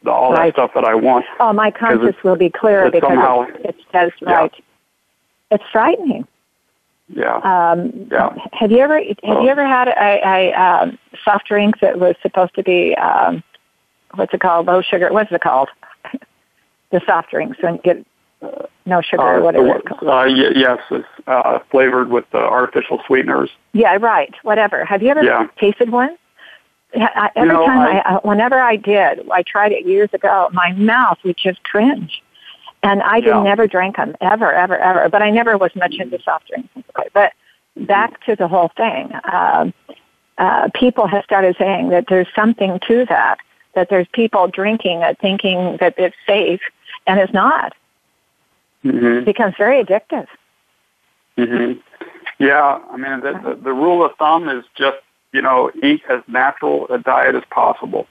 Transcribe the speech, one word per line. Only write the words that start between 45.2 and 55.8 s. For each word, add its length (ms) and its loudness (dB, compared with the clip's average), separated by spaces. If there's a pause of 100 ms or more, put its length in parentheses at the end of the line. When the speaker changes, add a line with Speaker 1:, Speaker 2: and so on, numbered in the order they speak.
Speaker 2:
that 200 0
it's 200 -2 (100)
safe, 320 0 (480)
and 120 2
it's 140 0
not. 400 0 (1120)
Speaker 1:
Mm-hmm. 340 0
Speaker 2:
It 60 -4
becomes 320 -2
very 260 2
addictive. 440 -4 (1080)
Speaker 1:
Mm-hmm. 420 -2 (600)
Yeah, 400 2 (120)
I 60 -14
mean, 240 -8
the, 120 -6 (160)
the, 60 -6
the 180 -6
rule 300 0
of 140 -2
thumb 320 0
is 160 -8 (100)
just, 220 -2 (340)
you 100 -4
know, 300 2 (100)